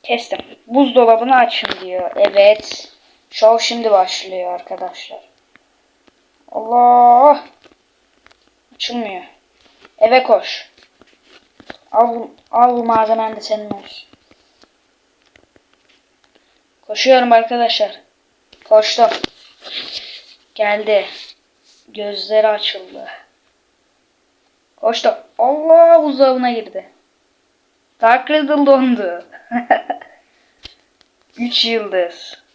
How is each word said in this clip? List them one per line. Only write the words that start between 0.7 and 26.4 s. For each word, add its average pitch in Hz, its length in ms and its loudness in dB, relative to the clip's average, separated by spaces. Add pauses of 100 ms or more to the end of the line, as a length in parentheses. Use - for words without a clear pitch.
açın - 440 -2
diyor. 180 360 -8
Evet. 202 760 0 (380)
Şov 226 280 2
şimdi 226 320 -4
başlıyor 185 640 -2
arkadaşlar. - 680 -14 (1300)
Allah! 240 920 4 (1300)
Açılmıyor. 214 480 -10 (760)
Eve 240 240 4
koş. - 480 -2 (1200)
Al 233 220 0
bu, 285 200 -12 (160)
al 240 260 0
bu 233 80 -4
malzemen 220 520 -2
de - 40 -16
senin 214 300 -10
olsun. - 380 -16 (2750)
Koşuyorum 247 500 2
arkadaşlar. 226 680 -2 (640)
Koştum. 214 460 2 (1400)
Geldi. 208 520 -2 (840)
Gözleri 208 600 -2
açıldı. 190 600 -8 (1700)
Koştu. 226 420 -2 (200)
Allah, 320 640 4
buzdolabına 262 480 0